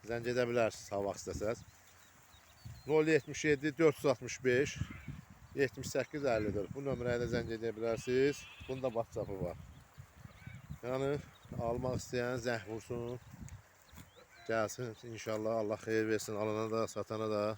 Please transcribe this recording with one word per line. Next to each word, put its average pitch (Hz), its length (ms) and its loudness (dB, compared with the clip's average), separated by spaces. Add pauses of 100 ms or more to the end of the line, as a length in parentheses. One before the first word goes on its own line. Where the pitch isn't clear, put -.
zəng 117 240 -2
edə 123 160 4
bilərsiniz, 117 460 2
ha, 101 100 2
vaxt 98 240 -2
istəsəz. 107 320 -2 (1300)
Nol 156 240 6
yetmiş 147 320 2
yeddi, 147 320 4
dörd 160 240 6
yüz 156 80 0
altmış 127 360 0
beş, 127 340 4 (760)
yetmiş 135 380 0
səkkiz 139 320 -2
əlli 107 300 2
dörd. 98 180 -2
Bu 139 140 -6
nömrəyə 120 340 0
də 120 140 0
zəng 113 180 0
edə 113 240 -2
bilərsiniz. 123 640 2 (280)
Bunu 131 180 -4
da 123 80 0
WhatsApp-ı 107 480 -2
var. 82 180 -4 (1300)
Yəni, 131 240 0 (580)
almaq 123 320 0
istəyən 123 400 -2
zəng 113 300 -2
vursun. 120 480 -6 (1300)
Gəlsin, 113 460 -2 (180)
inşallah, 110 480 -2
Allah 104 240 0
xeyir 110 240 2
versin. 107 280 0
Alana 107 340 0
da, 110 180 2
satana 107 420 -4
da. 104 120 4 (160)